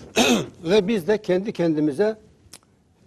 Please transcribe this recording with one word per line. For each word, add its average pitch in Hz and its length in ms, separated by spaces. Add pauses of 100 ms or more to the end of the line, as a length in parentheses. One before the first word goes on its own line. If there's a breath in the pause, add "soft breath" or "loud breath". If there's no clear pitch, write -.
(180 loud breath)
<clears throat> 226 460
Ve 180 240
biz 196 200
de 208 140
kendi 185 320
kendimize 165 640 (880)